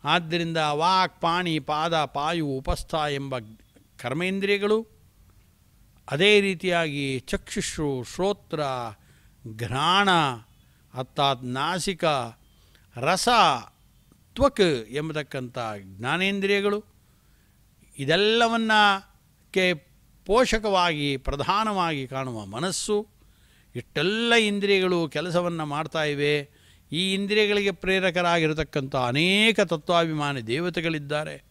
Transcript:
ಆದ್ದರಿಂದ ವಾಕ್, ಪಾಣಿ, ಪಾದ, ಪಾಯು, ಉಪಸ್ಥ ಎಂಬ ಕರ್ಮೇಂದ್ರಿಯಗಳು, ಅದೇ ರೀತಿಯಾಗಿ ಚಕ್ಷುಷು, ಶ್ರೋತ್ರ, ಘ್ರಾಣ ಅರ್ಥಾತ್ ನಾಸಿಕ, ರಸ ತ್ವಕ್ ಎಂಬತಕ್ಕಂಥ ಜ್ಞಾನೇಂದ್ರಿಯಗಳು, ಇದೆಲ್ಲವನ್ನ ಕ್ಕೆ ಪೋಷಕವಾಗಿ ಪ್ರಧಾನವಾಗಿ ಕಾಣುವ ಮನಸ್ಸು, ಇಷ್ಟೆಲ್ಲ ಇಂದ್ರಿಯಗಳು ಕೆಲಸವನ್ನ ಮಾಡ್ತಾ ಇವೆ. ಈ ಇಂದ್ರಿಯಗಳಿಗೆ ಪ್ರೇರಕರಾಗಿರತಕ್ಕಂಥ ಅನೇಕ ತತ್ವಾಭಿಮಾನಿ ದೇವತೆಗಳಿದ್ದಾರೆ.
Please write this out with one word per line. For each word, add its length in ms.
ಆದ್ದರಿಂದ 520
ವಾಕ್, 640
ಪಾಣಿ, 380
ಪಾದ, 460
ಪಾಯು, 420
ಉಪಸ್ಥ 480
ಎಂಬ 400
ಕರ್ಮೇಂದ್ರಿಯಗಳು, 880
ಅದೇ 300
ರೀತಿಯಾಗಿ 800
ಚಕ್ಷುಷು, 880
ಶ್ರೋತ್ರ, 460
ಘ್ರಾಣ 540
ಅರ್ಥಾತ್ 500
ನಾಸಿಕ, 600
ರಸ 320
ತ್ವಕ್ 560
ಎಂಬತಕ್ಕಂಥ 680
ಜ್ಞಾನೇಂದ್ರಿಯಗಳು, 1040
ಇದೆಲ್ಲವನ್ನ 720
ಕ್ಕೆ 240
ಪೋಷಕವಾಗಿ 920
ಪ್ರಧಾನವಾಗಿ 880
ಕಾಣುವ 400
ಮನಸ್ಸು, 640
ಇಷ್ಟೆಲ್ಲ 600
ಇಂದ್ರಿಯಗಳು 720
ಕೆಲಸವನ್ನ 540
ಮಾಡ್ತಾ 420
ಇವೆ. 460
ಈ 220
ಇಂದ್ರಿಯಗಳಿಗೆ 560
ಪ್ರೇರಕರಾಗಿರತಕ್ಕಂಥ 1300
ಅನೇಕ 640
ತತ್ವಾಭಿಮಾನಿ 840
ದೇವತೆಗಳಿದ್ದಾರೆ. 1040